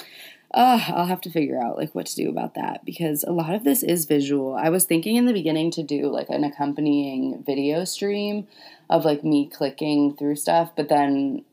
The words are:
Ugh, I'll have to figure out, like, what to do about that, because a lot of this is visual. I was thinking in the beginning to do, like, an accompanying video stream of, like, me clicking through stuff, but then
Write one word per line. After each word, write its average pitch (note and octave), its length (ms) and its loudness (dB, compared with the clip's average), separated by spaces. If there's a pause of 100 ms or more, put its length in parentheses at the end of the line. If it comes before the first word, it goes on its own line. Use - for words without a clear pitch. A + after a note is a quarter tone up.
(520)
Ugh, A#3+ 360 6
I'll F3 180 0
have F3+ 160 -2
to F3 80 -10
figure C3+ 280 -2
out, A#2+ 200 -4
like, - 160 -4
what - 120 -6
to - 80 -8
do - 140 -2
about - 280 -4
that, - 280 -6
because D#3 400 -4
a E3+ 80 -2
lot E3+ 220 0
of G#3+ 100 -4
this C#4 180 4
is E3+ 220 0
visual. C#3 500 2
I C3+ 140 0
was F3 160 4
thinking E3+ 320 2
in B3 80 4
the B3 80 4
beginning D#3+ 380 0
to E3 120 -6
do, C#3+ 280 -2
like, C3 180 -4
an - 160 0
accompanying C#3+ 1000 -2
video D3 440 0
stream G#3 600 -4 (440)
of, E3 160 4
like, D3 180 2
me D3 220 2
clicking C#3+ 680 0
through D3 220 -2
stuff, E3+ 400 0
but D3 140 -4
then C#3 520 0 (100)